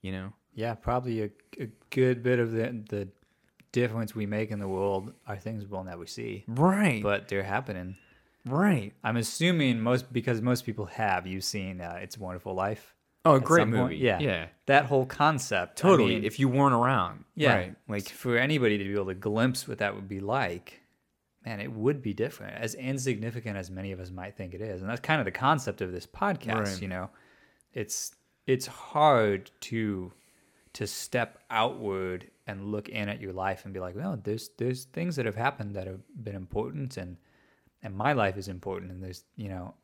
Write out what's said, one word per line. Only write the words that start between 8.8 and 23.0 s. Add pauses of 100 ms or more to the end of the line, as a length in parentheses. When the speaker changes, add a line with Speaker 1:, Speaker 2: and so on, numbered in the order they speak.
Speaker 2:
I'm
assuming
most,
because
most
people
have,
you've
seen,
uh,
It's
a
Wonderful
Life (360)
Speaker 1:
Oh,
a
Speaker 2:
at
Speaker 1:
great
Speaker 2:
some
point.
Speaker 1:
movie.
Speaker 2:
Yeah.
Speaker 1:
Yeah. (200)
Speaker 2:
That
whole
concept.
I
Speaker 1:
Totally.
Speaker 2:
mean,
Speaker 1:
If
you
weren't
around. (100)
Speaker 2:
yeah.
Speaker 1:
Right. (140)
Like,
Speaker 2:
For
anybody
to
be
able
to
glimpse
what
that
would
be
like, (600)
man,
it
would
be
different,
as
insignificant